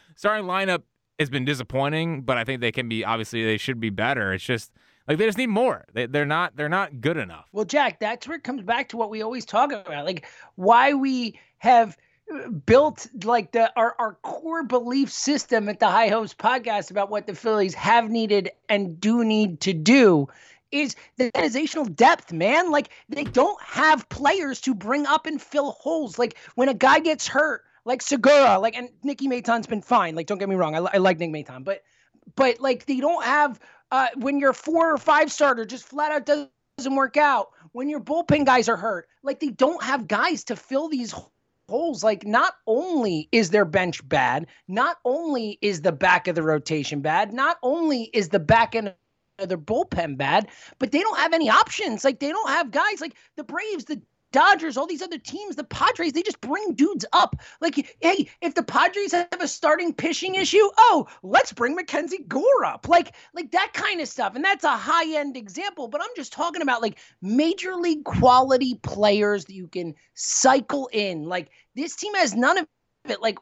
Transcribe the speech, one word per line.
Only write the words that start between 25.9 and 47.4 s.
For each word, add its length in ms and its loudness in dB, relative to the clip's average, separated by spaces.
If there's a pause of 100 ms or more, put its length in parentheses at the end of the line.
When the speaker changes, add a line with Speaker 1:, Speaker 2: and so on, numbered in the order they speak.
Speaker 2:
Like, 180 -2 (160)
when 160 2
a 60 -2
guy 240 6
gets 260 -2
hurt, 380 -2 (220)
like 180 -4
Segura, 560 6
like, 180 0
and 120 -10 (120)
Nicky 260 -4
Maton's 380 -2
been 160 -4
fine. 320 2
Like, 140 -6
don't 100 -4
get 100 -4
me 60 0
wrong, 220 0
I 40 0
li-, 140 -2
I 40 -4
like 200 2
Nick 140 -6
Maton, 320 -12
but, 180 -8 (540)
but, 260 2
like, 240 -2
they 140 -2
don't 240 0
have, 360 0 (300)
uh, 280 0
when 220 -2
your 140 4
four 400 0
or 60 0
five 320 4
starter 340 2
just 220 -14
flat 240 -4
out 160 -4
doesn't 680 -4
work 220 0
out, 320 2 (220)
when 180 -6
your 100 -4
bullpen 460 2
guys 240 4
are 80 2
hurt, 300 -6 (160)
like, 160 -6
they 100 -4
don't 320 0
have 260 -4
guys 360 0
to 120 -8
fill 320 -4
these 280 -6
h-, 40 -12 (480)
holes. 360 -4
Like, 240 0
not 260 2 (140)
only 640 -2
is 180 2
their 160 4
bench 420 -4
bad, 380 0 (220)
not 360 -2
only 600 -4
is 180 -2
the 100 2
back 360 2
of 80 -2
the 80 -2
rotation 580 -2
bad, 320 -2
not 300 0